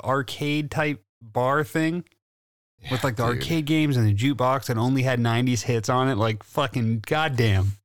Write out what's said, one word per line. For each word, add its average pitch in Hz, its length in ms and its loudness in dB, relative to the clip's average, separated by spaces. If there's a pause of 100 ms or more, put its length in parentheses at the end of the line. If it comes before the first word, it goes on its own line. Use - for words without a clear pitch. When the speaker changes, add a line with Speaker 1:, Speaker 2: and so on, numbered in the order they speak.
Speaker 1:
arcade 147 640 -2
type 151 320 -2 (180)
bar 127 440 0
thing 160 400 -2 (840)
with, 127 140 -2
like, 127 120 0
the 123 80 0
Speaker 2:
Yeah, 117 80 2
dude. 123 100 -4
Speaker 1:
arcade 156 240 -2
games 156 300 2
and 117 100 4
the 101 80 4
jukebox 127 560 0
and 113 100 0
only 131 220 2
had 127 180 0
nineties 120 440 0
hits 117 260 0
on 127 180 2
it. 135 80 0
Like, 107 260 0
fucking 117 580 -2
goddamn. 117 720 2 (120)